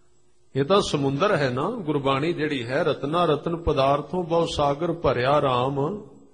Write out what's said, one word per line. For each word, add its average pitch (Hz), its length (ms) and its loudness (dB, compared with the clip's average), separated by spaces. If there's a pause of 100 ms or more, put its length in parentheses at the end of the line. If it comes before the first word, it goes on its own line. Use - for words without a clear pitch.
(560)
ਇਹ 135 80 0
ਤਾਂ 190 180 2
ਸਮੁੰਦਰ 147 540 0
ਹੈ 143 140 2
ਨਾ, 139 220 -2
ਗੁਰਬਾਣੀ 147 640 -2
ਜਿਹੜੀ 143 320 -2
ਹੈ, 135 180 -2
"ਰਤਨਾ 160 420 0
ਰਤਨ 160 320 0
ਪਦਾਰਥੋਂ 147 680 0
ਬਹੁ 165 220 0
ਸਾਗਰ 147 480 0
ਭਰਿਆ 143 480 2
ਰਾਮ।" 139 640 0 (280)